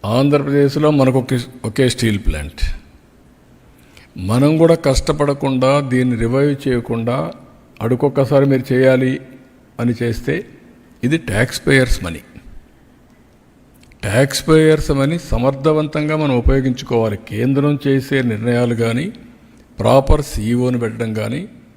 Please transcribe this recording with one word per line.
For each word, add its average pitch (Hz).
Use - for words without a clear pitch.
ఆంధ్రప్రదేశ్లో 143
మనకు 131
ఒకే, 123
ఒకే 131
స్టీల్ 107
ప్లాంట్. 76
మనం 135
కూడా 165
కష్టపడకుండా 139
దీన్ని 127
రివైవ్ 139
చేయకుండా 120
అడుకొక్కసారి 139
మీరు 127
చేయాలి 131
అని 120
చేస్తే 117
ఇది 156
ట్యాక్స్ 110
పేయర్స్ 131
మనీ. 82
ట్యాక్స్ 123
పేయర్స్ 156
మనీ 147
సమర్థవంతంగా 151
మనం 139
ఉపయోగించుకోవాలి. 123
కేంద్రం 135
చేసే 135
నిర్ణయాలు 120
కానీ, 117
ప్రాపర్ 135
సీఈఓని 120
పెట్టడం 110
కానీ 120